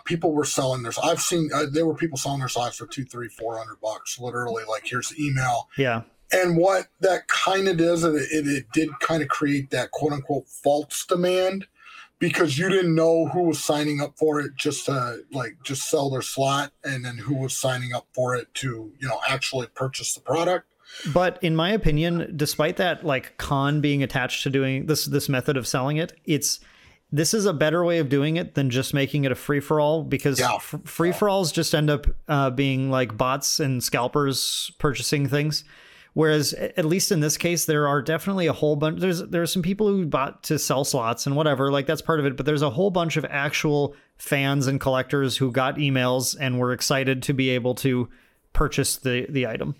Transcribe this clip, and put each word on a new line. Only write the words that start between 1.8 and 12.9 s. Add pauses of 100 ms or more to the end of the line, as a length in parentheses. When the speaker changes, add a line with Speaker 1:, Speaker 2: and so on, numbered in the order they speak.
Speaker 1:
were
people
selling
their
slots
for
two,
three,
four
hundred
bucks,
literally,
like,
"Here's
the
email." (100)
Speaker 2:
Yeah. (300)
Speaker 1:
And
what (120)
that
kinda
does,
it,
it,
it
did (100)
kinda
create
that
quote-unquote
false
demand, (520)
because
you
didn't